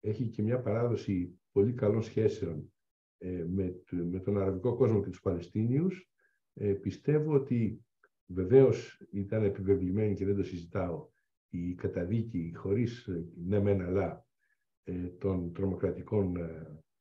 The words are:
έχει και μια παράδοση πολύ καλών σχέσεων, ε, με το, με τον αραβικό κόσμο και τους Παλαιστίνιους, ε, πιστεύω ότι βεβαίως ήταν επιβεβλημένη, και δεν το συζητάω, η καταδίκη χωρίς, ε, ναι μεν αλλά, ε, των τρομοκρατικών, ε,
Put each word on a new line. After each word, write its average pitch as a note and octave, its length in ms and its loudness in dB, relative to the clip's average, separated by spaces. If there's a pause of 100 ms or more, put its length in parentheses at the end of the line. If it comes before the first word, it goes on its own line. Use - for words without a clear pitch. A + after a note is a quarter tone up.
έχει G#2+ 280 -2
και A2 140 -4
μια A#2+ 180 0
παράδοση G#2 800 -2 (120)
πολύ G#2 200 4
καλών G#2+ 300 2
σχέσεων, E2 680 -2 (460)
ε, F2+ 300 -6
με F#2 380 -2
το, F2+ 100 -8
με F2 240 -2
τον G2+ 180 0
αραβικό G2 380 0
κόσμο A2 260 4
και F#2+ 80 -6
τους - 100 -14
Παλαιστίνιους, A#2+ 920 -2 (440)
ε, G2+ 180 0
πιστεύω D3+ 600 0
ότι A#2+ 500 0 (420)
βεβαίως G#2+ 840 6
ήταν G2+ 340 -2
επιβεβλημένη, G2 720 2
και G2 120 -2
δεν G2 100 2
το G2 60 0
συζητάω, F2 680 -6 (380)
η F2 260 -4
καταδίκη F2+ 800 -4
χωρίς, A2 520 -2
ε, E2+ 200 -6 (200)
ναι G2+ 140 2
μεν G2 200 4
αλλά, F#2 460 -2 (560)
ε, F2 260 -6
των F2 440 -2
τρομοκρατικών, F#2 840 -2
ε, D#2+ 460 -10 (180)